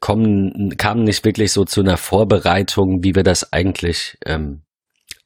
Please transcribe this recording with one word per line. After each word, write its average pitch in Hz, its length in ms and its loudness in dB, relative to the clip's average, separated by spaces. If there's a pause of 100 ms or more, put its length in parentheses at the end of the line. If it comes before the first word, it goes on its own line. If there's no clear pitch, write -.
kommen, 104 760 0
kamen 110 280 0
nicht 104 200 0
wirklich 107 280 0
so 98 120 2
zu - 160 -2
einer 95 160 2
Vorbereitung, 95 1080 0
wie 92 120 2
wir 95 80 4
das 92 300 2
eigentlich, - 760 -2
ähm, 76 360 -6 (640)